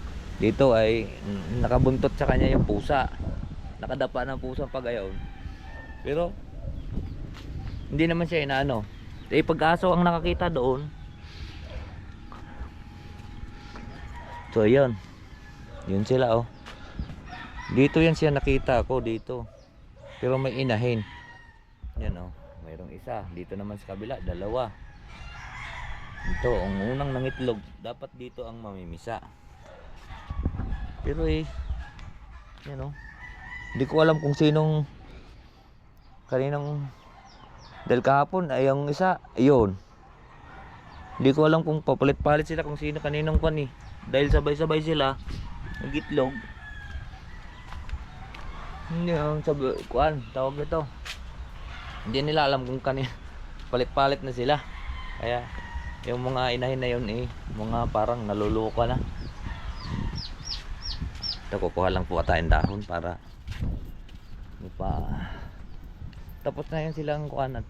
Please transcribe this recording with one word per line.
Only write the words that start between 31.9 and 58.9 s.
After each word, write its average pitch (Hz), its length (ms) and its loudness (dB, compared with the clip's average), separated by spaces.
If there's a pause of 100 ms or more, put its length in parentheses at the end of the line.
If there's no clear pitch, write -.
yan, 139 240 -6
oh. 147 40 -8 (840)
Hindi 131 80 2
ko 151 160 4
alam 160 240 8
kung 143 80 4
sinong, 151 560 6 (1400)
kaninang, 143 560 0 (1040)
dahil 120 160 4
kahapon, 147 480 4
ay, 131 160 6
ang 139 240 4
isa, 185 240 4 (160)
ayun. 117 480 8 (1400)
Hindi 135 160 6
ko 151 160 8
alam 160 160 6
kung 156 160 0
papalit-palit 147 640 4
sila 165 160 -2
kung 147 140 -6
sino 147 240 -4
kaninong 151 400 2
kwan, 156 240 4
eh. 131 40 -4 (440)
Dahil 139 160 6
sabay-sabay 151 560 4
sila, 139 320 4 (640)
nagitlog. 143 560 0 (2500)
Hindi, 170 240 2
ang 151 240 2
sabi, 143 320 2 (160)
kwan, 147 320 4 (160)
tawag 135 240 0
ito. 151 240 0 (1200)
Hindi 135 240 2
nila 156 160 6
alam 131 240 4
kung 131 120 -2
kani-, 135 280 0 (640)
palit-palit 139 480 4
na 131 160 -4
sila. 135 240 4 (640)
Kaya, 120 240 0 (560)
yung 123 240 -2
mga 127 320 2
inahin 131 240 0
na 123 80 2
yun, 120 160 0
eh, 117 160 -2 (320)
mga 113 320 0
parang 113 400 2
naluluka 107 560 2
na. 127 160 2 (2500)